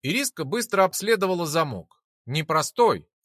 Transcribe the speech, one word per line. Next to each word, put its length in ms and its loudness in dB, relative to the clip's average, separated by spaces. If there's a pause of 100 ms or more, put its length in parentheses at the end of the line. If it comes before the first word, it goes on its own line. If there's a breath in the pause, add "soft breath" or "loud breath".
Ириска 400 -4
быстро 400 0
обследовала 640 0
замок. 580 -4 (220)
Непростой, 840 0 (160)